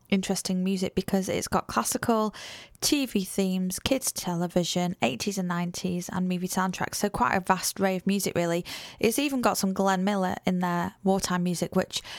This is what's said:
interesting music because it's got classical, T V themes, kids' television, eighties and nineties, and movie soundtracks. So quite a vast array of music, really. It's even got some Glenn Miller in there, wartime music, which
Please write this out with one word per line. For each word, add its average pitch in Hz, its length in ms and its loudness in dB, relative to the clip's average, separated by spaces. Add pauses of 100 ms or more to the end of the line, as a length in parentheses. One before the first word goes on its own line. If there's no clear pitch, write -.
interesting 190 540 0
music 190 320 0
because 190 340 0
it's - 200 -2
got - 180 0
classical, 220 640 0 (480)
T 285 240 2
V 202 200 0
themes, 185 560 -2
kids' - 320 0
television, 180 920 0
eighties 220 360 -2
and 180 100 -2
nineties, 175 600 -2
and 185 200 -2
movie 180 180 -2
soundtracks. - 500 -2
So 208 120 2
quite - 260 2
a 190 60 2
vast - 400 0
array 190 160 2
of 180 100 -4
music, 196 300 0
really. 170 280 0 (360)
It's 226 180 4
even 277 220 0
got 220 180 2
some 190 140 0
Glenn 190 320 2
Miller 190 320 0 (100)
in 185 140 0
there, 175 420 0
wartime 185 400 2
music, 175 320 -2
which - 260 0 (180)